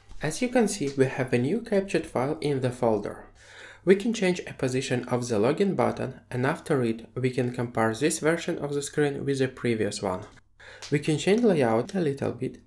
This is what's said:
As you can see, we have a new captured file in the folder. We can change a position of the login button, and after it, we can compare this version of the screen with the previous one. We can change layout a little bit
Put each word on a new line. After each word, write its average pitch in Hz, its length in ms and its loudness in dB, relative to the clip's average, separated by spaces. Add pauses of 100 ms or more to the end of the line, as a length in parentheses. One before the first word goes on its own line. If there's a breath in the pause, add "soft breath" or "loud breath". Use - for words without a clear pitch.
(220)
As 151 200 -4
you 247 60 0
can 240 220 2
see, 139 280 -2
we 135 100 4
have 127 260 -2
a 123 40 4
new 147 220 0
captured 196 460 0
file 135 340 -2
in 143 220 0
the 123 100 0
folder. 110 540 0 (600 loud breath)
We 190 100 8
can 220 180 0
change 180 280 0
a - 120 -14
position 127 540 -2
of 123 220 -2
the 117 60 0
login 156 380 2
button, 120 460 -2 (100)
and 127 160 -2
after 147 380 0
it, 113 320 -2
we 127 140 0
can 123 240 -2
compare 113 400 0
this 151 260 0
version 165 380 0
of 147 160 -6
the 143 80 -2
screen 143 420 0
with 135 160 -2
the 131 80 2
previous 110 540 -2
one. 92 240 -2 (680 loud breath)
We 143 80 2
can 151 180 0
change 196 240 2
layout 131 540 4
a 190 60 0
little 139 320 -2
bit - 340 -6